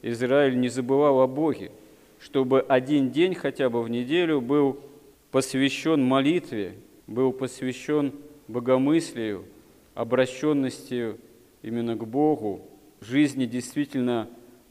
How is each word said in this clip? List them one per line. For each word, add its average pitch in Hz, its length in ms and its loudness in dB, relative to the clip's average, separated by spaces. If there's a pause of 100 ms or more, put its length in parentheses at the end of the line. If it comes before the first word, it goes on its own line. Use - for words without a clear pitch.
Израиль 127 560 2
не 127 100 0
забывал 135 500 2
о 131 60 8
Боге, 131 460 -4 (500)
чтобы 131 400 2
один 135 480 2
день 170 240 2
хотя 135 380 -2
бы 120 100 -2
в 113 80 -6
неделю 147 500 0
был 139 380 2 (540)
посвящён 135 720 0
молитве, 131 720 0 (340)
был 127 240 0
посвящён 135 840 -4 (340)
богомыслию, 123 960 0 (480)
обращённости 127 1200 -2 (480)
именно 117 320 -4
к 110 100 -8
Богу, 110 560 0 (400)
жизни 135 440 0
действительно 120 840 -4 (440)